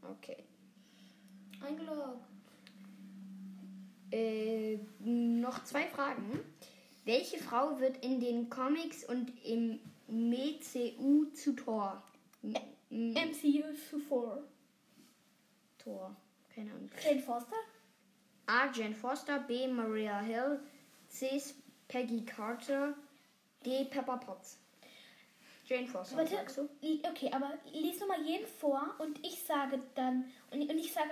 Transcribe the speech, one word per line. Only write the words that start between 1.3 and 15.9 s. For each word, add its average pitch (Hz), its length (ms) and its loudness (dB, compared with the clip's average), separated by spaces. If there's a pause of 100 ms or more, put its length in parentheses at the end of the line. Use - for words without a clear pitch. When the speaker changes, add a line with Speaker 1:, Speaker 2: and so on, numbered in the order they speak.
Speaker 2:
Eingeloggt. 294 600 -6 (1900)
Speaker 1:
Äh, 220 680 0 (220)
noch 240 640 2
zwei 302 240 0
Fragen. 247 520 -2 (640)
Welche - 340 2
Frau 262 400 2
wird 262 260 2
in 254 160 2
den 233 280 2
Comics 302 560 0
und 247 280 -2 (120)
im 226 360 0 (280)
M 240 540 2
C 240 360 -2
U 285 280 8
zu - 260 -2
Thor? 208 500 -2 (400)
M-, 214 120 -4 (360)
M- 226 260 0
Speaker 3:
M 320 180 2
C 294 300 12
U 302 100 -4 (160)
zu 294 100 -2
Thor. 240 420 2 (1400)
Speaker 1:
Thor. 196 380 -10 (380)